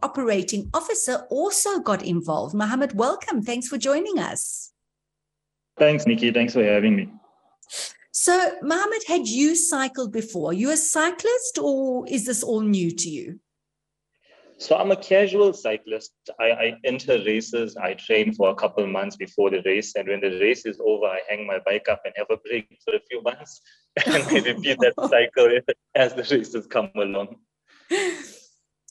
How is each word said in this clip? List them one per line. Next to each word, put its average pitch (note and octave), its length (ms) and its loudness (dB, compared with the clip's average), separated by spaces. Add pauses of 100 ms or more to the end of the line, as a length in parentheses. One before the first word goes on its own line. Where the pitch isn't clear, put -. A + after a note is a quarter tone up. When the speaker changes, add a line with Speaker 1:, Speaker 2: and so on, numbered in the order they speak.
Speaker 1:
operating G#3+ 680 -2
officer, - 560 -2
also G4 500 0
got G3 240 0
involved. E3 500 -2
Mohammed, A3+ 400 0
welcome. C4+ 480 0
Thanks A#3+ 280 -6
for C#4 80 -4
joining D#4 420 0
us. - 540 -6 (1080)
Speaker 2:
Thanks, D3+ 260 4
Nikki. A#2 280 2
Thanks A#2+ 180 2
for A#2 140 4
having G#2 320 4
me. F#2 120 -4 (1000)
Speaker 1:
So, F4+ 500 2
Mohammed, G4 460 -2
had D4+ 180 0
you C#4 300 2
cycled C4 560 -2
before? G3+ 380 -4
Are E3+ 40 -2
you A3 160 0
a D#4 60 0
cyclist, F4 880 0
or C4+ 480 0
is A#3 160 -2
this A#3+ 180 -4
all A3 160 0
new F#3+ 320 2
to E3+ 180 -6
you? D3+ 300 -10 (1160)
Speaker 2:
So - 180 0
I'm G3 160 2
a F#3+ 40 4
casual G3 580 4
cyclist. A2 600 -6 (260)
I, A2+ 120 4
I A#2 320 -2
enter B2+ 420 0
races, A2 520 -2
I F#2+ 180 -4
train G#2+ 360 0
for G2 200 4
a - 20 -10
couple G#2 300 0
of G2 80 -4
months G2+ 240 -4
before G2 340 0
the F#2 160 0
race. G2+ 300 0
And G2 120 -4
when G2+ 140 -2
the F#2 180 -2
race A#2 280 2
is G2+ 120 -8
over, G#2+ 280 2
I F#2 200 -4
hang G#2 200 -6
my G2 180 -2
bike G2+ 240 -2
up G2+ 160 -2
and F#2+ 100 -8
have G#2 140 -6
a A2 80 0
break A2+ 300 -6 (180)
for A2+ 80 0
a G#2+ 60 0 (100)
few A#2 140 -8
months. B2 360 -8 (380)
<laughs> - 80 -2
And D#3+ 160 2
I A3+ 180 2
repeat G3+ 420 0
that B2 160 6
Speaker 1:
<laughs> C3 120 -2
Speaker 2:
cycle A#2+ 500 6 (360)
as B2+ 180 4
the B2+ 240 0
races A2 300 -4
come G#2 260 -2
along. G2+ 440 -4 (1500)